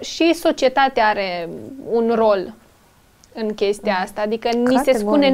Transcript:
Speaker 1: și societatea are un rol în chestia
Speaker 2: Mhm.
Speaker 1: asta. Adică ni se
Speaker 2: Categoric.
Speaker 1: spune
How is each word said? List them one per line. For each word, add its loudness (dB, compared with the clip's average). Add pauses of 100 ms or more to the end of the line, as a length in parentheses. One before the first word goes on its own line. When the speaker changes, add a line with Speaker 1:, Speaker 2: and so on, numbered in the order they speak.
Speaker 1:
și 2
societatea 2
are -4 (420)
un 0
rol 2 (840)
în -6
chestia -2
Speaker 2:
Mhm. -2
Speaker 1:
asta. -8
Adică -2
ni 0
se 2
Speaker 2:
Categoric. 2
Speaker 1:
spune 2